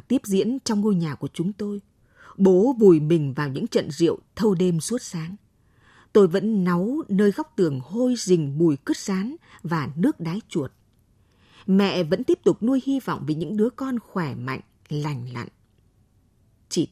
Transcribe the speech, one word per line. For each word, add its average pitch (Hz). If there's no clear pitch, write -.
tiếp 254
diễn 202
trong 208
ngôi 208
nhà 165
của 143
chúng 180
tôi. 208
Bố 196
vùi 180
mình 151
vào 147
những 156
trận 175
rượu 151
thâu 208
đêm 170
suốt 233
sáng. 170
Tôi 202
vẫn 190
náu 196
nơi 202
góc 302
tường 147
hôi 240
rình 156
mùi 160
cứt -
rán 208
và 151
nước 208
đái 170
chuột. 139
Mẹ 185
vẫn 185
tiếp 349
tục 190
nuôi 262
hy 269
vọng 139
vì 151
những 175
đứa 214
con 262
khỏe 156
mạnh, 127
lành 147
lặn. 120
Chỉ 170